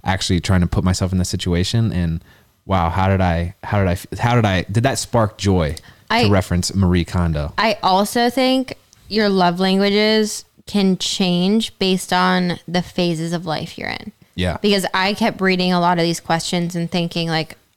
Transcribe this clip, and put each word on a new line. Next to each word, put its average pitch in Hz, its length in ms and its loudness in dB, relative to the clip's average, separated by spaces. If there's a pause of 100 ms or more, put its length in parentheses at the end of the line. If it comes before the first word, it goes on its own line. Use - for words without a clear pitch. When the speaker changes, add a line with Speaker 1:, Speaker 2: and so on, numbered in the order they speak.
Speaker 1:
actually 92 360 0
trying 90 220 2
to 87 60 2
put - 160 0
myself 92 280 0
in 95 60 0
the 90 80 2
situation 92 680 0
and, 85 320 -2 (420)
wow, 87 240 0
how 95 180 0
did 95 140 2
I, 85 420 -2
how 104 160 -2
did 95 80 2
I 87 60 0
f-, - 120 -6 (140)
how 120 160 0
did 113 100 4
I, 92 180 0
did 113 200 -2
that 131 160 0
spark - 380 0
joy, 90 380 0 (340)
Speaker 2:
I 233 160 2
Speaker 1:
to 101 40 2
reference 90 460 0
Marie 90 300 4
Kondo? 82 520 -2
Speaker 2:
I 220 240 0
also 208 480 2
think 262 480 0 (300)
your 208 220 0
love 180 300 2
languages 208 880 2 (220)
can 190 300 2
change 185 840 0
based 185 320 0
on 180 560 2
the 170 140 -2
phases 170 520 -2
of 175 120 -6
life 160 320 -6
you're - 120 -8
in. - 220 -10 (240)
Speaker 1:
Yeah. 90 260 -2
Speaker 2:
Because 202 320 2
I 190 200 0
kept 214 260 -2
reading 185 320 2
a 180 80 2
lot 175 180 2
of 170 60 0
these 170 160 -2
questions 175 560 -2
and 170 160 -4
thinking, 170 380 -4
like, 160 280 -4 (180)